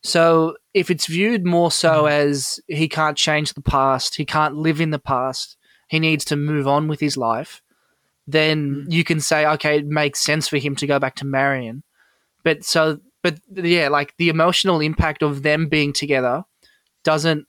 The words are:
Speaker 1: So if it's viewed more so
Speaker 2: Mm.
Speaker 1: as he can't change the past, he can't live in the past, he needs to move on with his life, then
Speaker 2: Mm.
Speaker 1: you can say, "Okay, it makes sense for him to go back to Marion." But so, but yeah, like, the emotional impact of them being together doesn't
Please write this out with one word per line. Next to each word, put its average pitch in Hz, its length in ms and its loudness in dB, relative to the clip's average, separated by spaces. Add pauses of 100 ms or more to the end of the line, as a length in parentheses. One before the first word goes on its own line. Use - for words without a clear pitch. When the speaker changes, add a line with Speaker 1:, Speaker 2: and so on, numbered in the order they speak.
Speaker 1:
So 165 540 2 (160)
if 185 180 0
it's 175 160 -2
viewed 196 380 0
more 170 260 2
so 160 340 2
Speaker 2:
Mm. 151 60 2
Speaker 1:
as 147 580 0
he 156 200 -2
can't 151 300 -2
change 151 340 0
the - 80 -12
past, 135 540 0
he 156 100 -4
can't 151 320 -2
live 156 240 0
in 160 120 0
the 147 60 -4
past, 131 600 -6 (300)
he 160 100 0
needs 160 280 0
to 147 100 -2
move 147 300 -2
on 147 220 2
with 151 120 -4
his 139 180 -2
life, 117 420 -4 (640)
then 147 600 0
Speaker 2:
Mm. 175 60 -4
Speaker 1:
you 160 120 2
can 160 160 0
say, 151 240 0
"Okay, 151 340 2
it 147 100 -4
makes 147 320 -2
sense 151 280 -2
for 151 80 -2
him 143 200 -2
to 143 100 -6
go 143 120 2
back 135 180 -2
to 135 100 -8
Marion." 135 560 -2 (600)
But 160 200 0
so, 156 360 0 (220)
but 170 180 -2 (120)
yeah, 175 360 2
like, 143 280 -2
the 170 140 2
emotional 170 500 2
impact 156 420 -2
of 143 200 -2
them 151 260 2
being 147 240 2
together 139 520 -2 (580)
doesn't 156 460 0